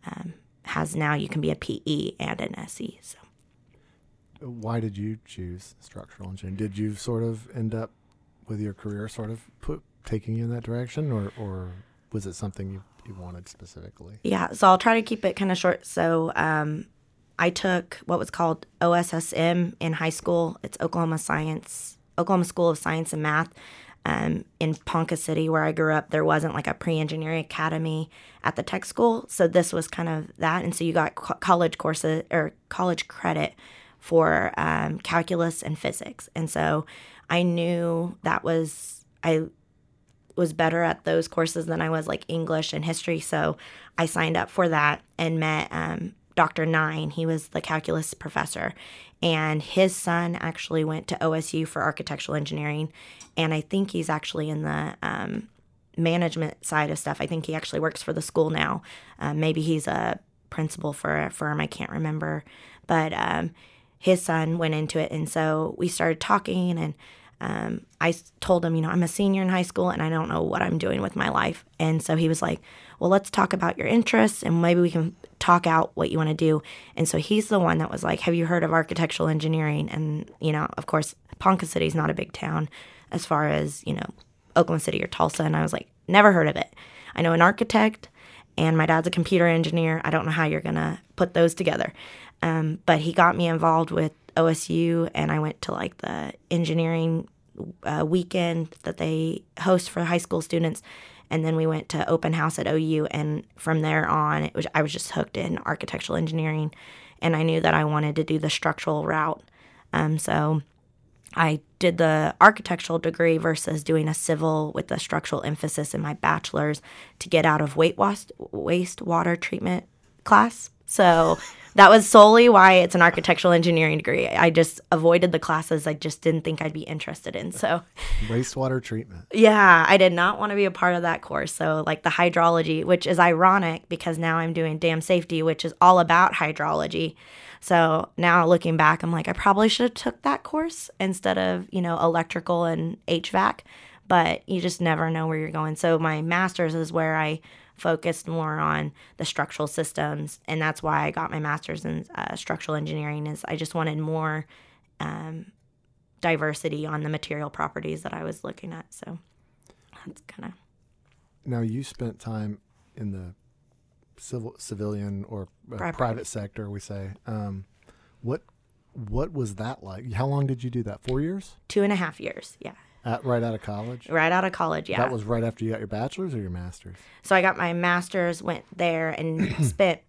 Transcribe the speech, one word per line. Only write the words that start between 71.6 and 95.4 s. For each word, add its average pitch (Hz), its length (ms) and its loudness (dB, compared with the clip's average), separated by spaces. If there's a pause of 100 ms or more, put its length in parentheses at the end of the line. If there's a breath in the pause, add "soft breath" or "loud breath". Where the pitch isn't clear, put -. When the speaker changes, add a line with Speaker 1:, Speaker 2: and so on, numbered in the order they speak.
Speaker 1:
And 160 240 0
so 160 140 0
he 160 120 2
was 160 120 0
like, 160 220 -4 (360 loud breath)
"Well, 175 120 2
let's 196 200 2
talk 190 220 2
about 185 240 -2
your - 100 -4
interests 220 560 2
and 170 200 2
maybe 175 180 4
we 175 100 2
can 165 240 -2 (240)
talk 175 280 4
out 160 280 2
what - 160 -2
you - 60 -4
wanna 156 160 0
do." 156 300 2 (340 loud breath)
And 160 100 0
so 160 120 0
he's 214 300 0
the 214 100 4
one 165 180 2
that 160 140 -2
was - 120 -8
like, - 180 -2
"Have 170 140 0
you 170 120 0
heard 170 180 0
of 160 80 -2
architectural 165 560 0
engineering?" 156 640 -2
And, 156 400 -4 (100)
you 156 120 0
know, 151 140 -2 (120)
of - 80 -8
course, - 280 -2 (240)
Ponca 190 280 2
City 160 200 -2
is 156 80 -2
not 156 140 0
a 160 60 -2
big - 180 -10
town 156 380 -4 (420 loud breath)
as 170 140 -6
far 151 220 0
as, 151 380 -2
you 147 60 -4
know, - 220 -8 (420)
Oklahoma 165 240 2
City - 220 -4
or - 40 -6
Tulsa. - 360 -2
And 156 140 0
I 156 60 0
was 160 120 -2
like, - 160 -8 (180)
"Never 202 240 8
heard 165 160 4
of - 80 -4
it. - 180 -8 (400 loud breath)
I - 60 -4
know 170 140 2
an 160 80 6
architect 214 640 2 (480 loud breath)
and 160 220 2
my 156 80 2
dad's 160 200 2
a 175 40 -2
computer 175 360 2
engineer. 165 580 2
I - 60 -2
don't 160 140 0
know 160 80 -2
how 156 120 0
you're 151 180 0
gonna 160 400 -4 (140)
put 180 180 0
those 170 200 4
together." - 380 -2 (500 loud breath)
Um, 160 440 0
but 160 140 4
he 160 120 -2
got 175 240 6
me 175 100 0
involved 165 440 2
with 165 220 0 (240)
O 165 80 6
S 160 240 0
U, 165 460 0
and 151 180 0
I 156 60 0
went 156 240 -4